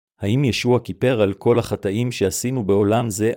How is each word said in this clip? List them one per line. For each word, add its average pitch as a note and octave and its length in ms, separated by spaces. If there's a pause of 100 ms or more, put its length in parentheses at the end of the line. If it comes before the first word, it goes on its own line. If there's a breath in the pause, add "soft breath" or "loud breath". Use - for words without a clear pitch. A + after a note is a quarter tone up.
(200)
האם A#2 240
ישוע A#2+ 400
כיפר A#2+ 380
על G2 120
כל A#2+ 260
החטאים G#2+ 520
שעשינו A#2+ 520
בעולם G#2 460
זה G#2+ 280